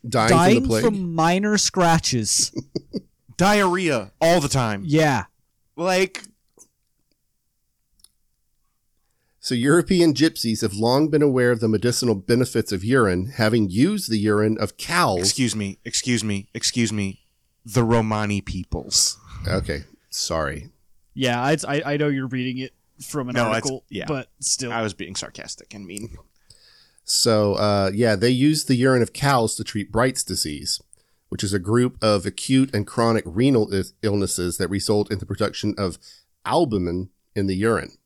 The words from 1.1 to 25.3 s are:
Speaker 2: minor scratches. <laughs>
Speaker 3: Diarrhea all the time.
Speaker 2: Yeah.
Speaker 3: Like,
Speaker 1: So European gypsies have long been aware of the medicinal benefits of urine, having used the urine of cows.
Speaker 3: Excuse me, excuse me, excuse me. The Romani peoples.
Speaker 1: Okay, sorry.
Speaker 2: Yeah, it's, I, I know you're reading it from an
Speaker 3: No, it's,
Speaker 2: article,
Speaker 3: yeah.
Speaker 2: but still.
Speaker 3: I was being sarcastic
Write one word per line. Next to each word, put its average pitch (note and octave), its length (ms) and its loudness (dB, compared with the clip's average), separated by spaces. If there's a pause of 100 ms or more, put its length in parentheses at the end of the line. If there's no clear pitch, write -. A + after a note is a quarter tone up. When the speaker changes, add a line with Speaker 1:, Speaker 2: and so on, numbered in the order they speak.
Speaker 2:
minor F#3 420 2
scratches. E3 960 0 (440)
<laughs> - 420 -14
Speaker 3:
Diarrhea F3+ 840 2
all E3+ 200 6
the C#3 80 -2
time. G#2+ 360 0
Speaker 2:
Yeah. D3 400 2 (520)
Speaker 3:
Like, F#3 480 0 (3250)
Speaker 1:
So - 160 -6
European E3 580 4
gypsies A#2 480 0
have G2+ 120 -2
long B2 340 2
been D3 140 2
aware B2+ 280 4
of A#2 100 2
the A#2 80 2
medicinal A2+ 460 2
benefits A#2 560 0
of F#2+ 140 -4
urine, G#2+ 520 2
having A2 340 2
used F3 400 0
the A2 80 0
urine G#2+ 400 2
of G#2+ 180 -6
cows. D#3 420 0
Speaker 3:
Excuse G#2 380 0
me, G2 280 -6
excuse A#2 380 -2
me, G2+ 320 -6
excuse A#2 380 -2
me. G2 280 -6 (440)
The A#2 180 0
Romani G#2+ 580 0
peoples. - 800 -4 (280)
Speaker 1:
Okay, E2+ 360 -4 (280)
sorry. - 600 -6 (440)
Speaker 2:
Yeah, B2+ 360 -2
it's, D#3+ 140 -2
I, C#3+ 200 -4
I C#3+ 120 -4
know D3 120 0
you're C3+ 200 -4
reading B2+ 300 -6
it C3 140 -10 (320)
from C3+ 240 -8
an B2 60 -8
Speaker 3:
No, A#2+ 140 2
it's, A2 80 0
Speaker 2:
article, A#2 320 -6
Speaker 3:
yeah. - 180 -10
Speaker 2:
but C#3 220 -8 (100)
still. - 340 -4
Speaker 3:
I A2+ 100 -2
was G2+ 120 -4
being F#2+ 220 -12
sarcastic - 580 -14